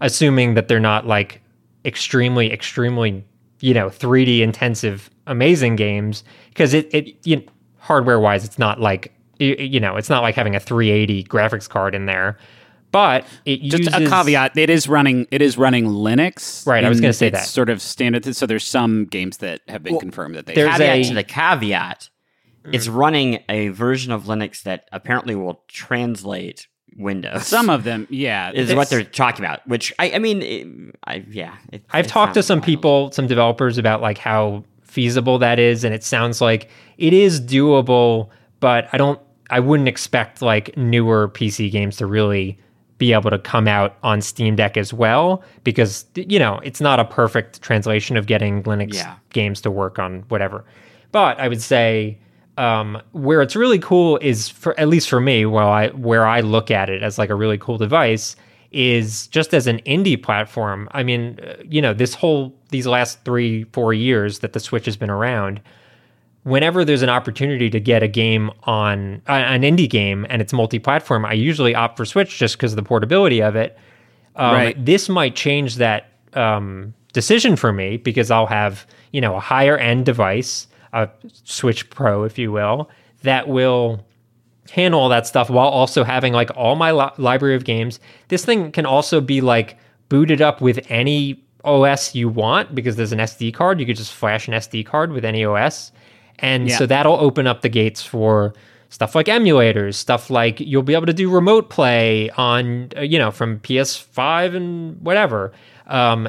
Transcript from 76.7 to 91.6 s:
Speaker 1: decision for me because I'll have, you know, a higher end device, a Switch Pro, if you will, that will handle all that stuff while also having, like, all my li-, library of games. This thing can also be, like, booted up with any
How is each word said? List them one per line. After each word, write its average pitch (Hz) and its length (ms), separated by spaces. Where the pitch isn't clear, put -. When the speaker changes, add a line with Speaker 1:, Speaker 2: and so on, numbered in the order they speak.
Speaker 1:
decision 220 440
for 117 160
me 98 260
because 113 320
I'll 113 160
have, 104 400
you 139 80
know, 104 160
a 98 40
higher 139 360
end 123 300
device, 120 600
a 110 160
Switch - 460
Pro, 104 340
if 110 140
you 117 140
will, 104 360
that 131 260
will 123 580
handle 180 300
all 131 80
that 120 180
stuff 123 240
while 127 180
also 131 360
having, 127 280
like, 120 240
all 123 200
my 165 160
li-, 139 260
library 131 380
of 127 80
games. 113 360
This 180 160
thing 202 260
can 156 160
also 147 340
be, 135 220
like, 117 340
booted 147 320
up 147 220
with 127 260
any 139 540